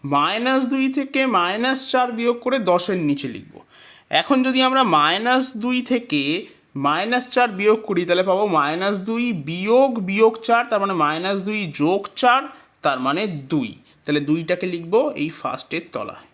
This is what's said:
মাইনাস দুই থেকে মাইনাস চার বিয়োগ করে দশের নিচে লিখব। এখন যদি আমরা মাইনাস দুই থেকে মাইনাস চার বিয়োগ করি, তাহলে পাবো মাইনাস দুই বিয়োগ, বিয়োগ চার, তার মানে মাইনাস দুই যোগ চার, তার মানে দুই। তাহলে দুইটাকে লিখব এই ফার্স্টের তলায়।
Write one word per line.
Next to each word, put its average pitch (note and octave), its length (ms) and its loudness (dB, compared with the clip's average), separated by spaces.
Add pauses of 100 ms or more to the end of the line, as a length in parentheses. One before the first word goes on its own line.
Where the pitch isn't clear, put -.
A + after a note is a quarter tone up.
মাইনাস A3 600 0
দুই C4+ 260 -2
থেকে C4+ 320 -2
মাইনাস A3+ 680 0
চার B3+ 200 2
বিয়োগ A#3 280 -2
করে B3+ 200 -2
দশের G3+ 380 0
নিচে C#3+ 300 -2
লিখব। - 320 -14 (500)
এখন B3+ 340 2
যদি B3+ 180 2
আমরা B3+ 220 4
মাইনাস A3 760 2
দুই B3 240 -2
থেকে F3 640 -2 (300)
মাইনাস F#3 540 0
চার B3 200 2
বিয়োগ G#3 340 2
করি, F3+ 220 -2
তাহলে F3+ 180 2
পাবো G3 240 2
মাইনাস F3 540 0
দুই A#3 320 -2
বিয়োগ, G#3 640 2
বিয়োগ G#3+ 420 2
চার, A#3 240 2
তার A3 140 -2
মানে G3 140 -2
মাইনাস E3+ 480 0
দুই G3+ 320 -6
যোগ F#3 420 2
চার, B3+ 260 4 (400)
তার C3+ 180 0
মানে D3+ 280 0
দুই। C#3 460 -4 (320)
তাহলে D3 140 0
দুইটাকে E3 480 -2
লিখব F3+ 480 0
এই D3 140 -4
ফার্স্টের - 520 -8 (100)
তলায়। - 420 -10